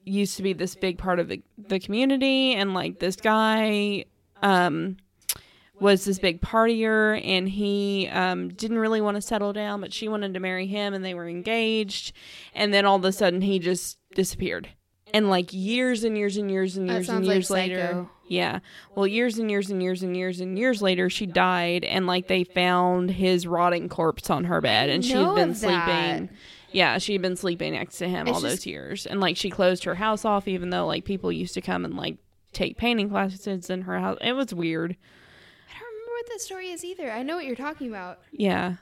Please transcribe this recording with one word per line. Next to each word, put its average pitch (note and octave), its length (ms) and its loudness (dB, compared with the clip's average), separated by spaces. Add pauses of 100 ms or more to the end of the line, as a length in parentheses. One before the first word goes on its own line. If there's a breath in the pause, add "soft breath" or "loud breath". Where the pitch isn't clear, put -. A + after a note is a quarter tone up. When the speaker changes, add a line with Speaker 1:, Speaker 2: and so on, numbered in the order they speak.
Speaker 1:
used G3 320 0
to F#3+ 40 -6
be G3 120 2
this E3+ 200 -4
big F#3 220 -2
part F3+ 220 0
of E3+ 100 0
the, - 140 -8 (160)
the G3+ 200 -2
community. C4 760 2
And, G3 180 0
like, F3+ 260 -4
this F#3+ 180 0
guy, G#3+ 920 2 (360)
um, F3+ 540 2 (840 loud breath)
was G3 240 6
this G3 160 0
big E3+ 200 2
partier, A3 840 4
and F#3 220 2
he, G3+ 640 0
um, F3+ 360 0
didn't A3 300 -4
really A3 220 2
wanna G#3 200 0
settle G3+ 320 -2
down, G#3 280 -4
but F#3+ 120 -10
she - 140 -6
wanted G#3 260 -4
to F#3 80 -6
marry F#3 280 -2
him, G3+ 260 -2
and F#3+ 100 -6
they F#3 100 -6
were E3+ 140 -8
engaged. G#3+ 840 -2 (420 loud breath)
And G#3 180 0
then G3+ 140 6
all G3 100 6
of F#3 80 2
a F#3+ 80 6
sudden, F#3+ 300 2
he G3 160 2
just F3+ 400 -2 (160)
disappeared. - 540 -2 (440)
And, G#3+ 180 4
like, F3+ 220 2
years A3+ 520 0
and A3 120 0
years G3+ 200 0
and G#3 140 -2
years F#3+ 260 0
and F#3+ 120 -2
Speaker 2:
That F3+ 60 0
Speaker 1:
years F#3 140 -2
and A3+ 80 0
Speaker 2:
sounds F#3+ 100 2
like G3 80 4
Speaker 1:
years F#3 160 2
later. F#3 380 0
Speaker 2:
Psycho. F3+ 220 -4 (180)
Speaker 1:
Yeah. F3+ 320 -2 (340 loud breath)
Well, G3 120 2
years A3+ 320 0
and A3+ 120 0
years G3+ 200 0
and F#3+ 120 -2
years F#3 220 -2
and F3+ 120 -2
years F#3 240 -4
and F#3 160 -6
years A#3 240 2
later, F#3 300 2
she G#3 160 -4
died, F3+ 580 2
and, F#3 220 0
like, F3+ 220 0
they F#3 160 2
found F3+ 680 4
his F3+ 360 2
rotting F3 420 2
corpse - 420 0
on D#3 140 2
her F3 160 2
bed, B2+ 300 4
Speaker 2:
I - 20 2
Speaker 1:
and D#3+ 120 0
she'd B3+ 100 0
Speaker 2:
know - 200 4
Speaker 1:
been F3 160 4
Speaker 2:
of F#3+ 100 -6
that. F3 560 0
Speaker 1:
sleeping. - 200 -10 (340 loud breath)
Yeah, E3+ 280 4
she'd G3 220 -2
been F#3 160 -2
sleeping E3+ 380 -4
next - 240 -8
to F3 100 -4
him F3 200 -2
Speaker 2:
It's E3 80 0
Speaker 1:
all E3+ 40 -2
those A#2+ 140 -2
Speaker 2:
just - 120 -8
Speaker 1:
years. - 400 -10
And, G3+ 140 -4
like, F3+ 160 2
she G3 140 -4
closed F3+ 340 2
her F3 120 -4
house G#3+ 280 -2
off, G3+ 220 2
even F3+ 240 -4
though, F3+ 160 -2
like, E3 180 -4
people F#3 280 -4
used F3 220 -6
to F3+ 60 -4
come F3+ 240 -4
and, E3+ 120 -8
like, - 200 -6 (360)
take - 260 -4
painting A3+ 320 0
classes G3 580 -4
in F#3 140 -4
her F#3 160 -4
house. F#3 220 -4
It A#3+ 120 -2
was B3+ 220 -4
weird. E3 420 -4 (720 loud breath)
Speaker 2:
I - 100 -18
don't A#4 140 -16
remember A4 260 -12
what A#4+ 140 -8
that G#4 80 -10
story F#4 300 -10
is E4+ 140 -10
either. F4 280 -8
I A3+ 100 -6
know D4 140 -4
what F4 80 -8
you're C4 100 -6
talking C#4+ 340 -8
about. F#3 320 -12 (120)
Speaker 1:
Yeah. F3+ 500 0